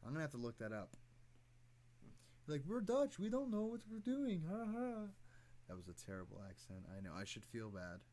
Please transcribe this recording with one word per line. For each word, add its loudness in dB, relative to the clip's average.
I'm -2
gonna 2
have 2
to -4
look 0
that 0
up. -2
Like, 0
We're 2
Dutch. 6
We 4
don't 4
know 6
what 0
we're -4
doing. 4
Ha 2
ha. 2
That -6
was -8
a -6
terrible -6
accent. -10
I -4
know. -4
I -2
should -6
feel -4
bad. -4